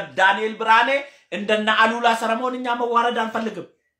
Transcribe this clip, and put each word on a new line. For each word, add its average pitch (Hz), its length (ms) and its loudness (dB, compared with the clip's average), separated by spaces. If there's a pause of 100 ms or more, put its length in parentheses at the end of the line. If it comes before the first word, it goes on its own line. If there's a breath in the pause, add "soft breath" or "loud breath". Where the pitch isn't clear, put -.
(120)
ዳንኤል 208 440 0
ብርሃኔ 226 340 4 (420 loud breath)
እንደነ 214 440 0
አሉላ 233 380 2
ሰለሞን 240 400 -2
እኛ 247 120 -8 (100)
መዋረድ 240 420 0
አንፈልግም። 220 480 -6 (340)